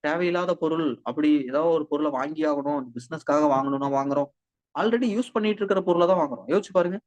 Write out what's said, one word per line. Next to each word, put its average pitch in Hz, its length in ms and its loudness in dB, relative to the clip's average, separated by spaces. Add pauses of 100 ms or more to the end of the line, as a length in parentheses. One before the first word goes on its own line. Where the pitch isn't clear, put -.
தேவையில்லாத 175 500 -2
பொருள், 160 480 -2
அப்படி 147 260 -2 (180)
ஏதோ 139 180 -2
ஒரு 165 220 2
பொருளை 151 240 -2
வாங்கி 143 320 -4
ஆகணும், 143 480 -2
பிசினஸ்க்காக 147 580 -2
வாங்கணும்னா 139 420 0
வாங்குறோம். 139 400 0 (440)
already 226 340 0
யூஸ் 220 240 -4
பண்ணிட்டு 214 280 -2
இருக்கிற 196 220 0
பொருளை 175 240 4
தான் 185 120 4
வாங்குறோம். 127 300 -2
யோசிச்சு 190 240 0
பாருங்க. 180 340 2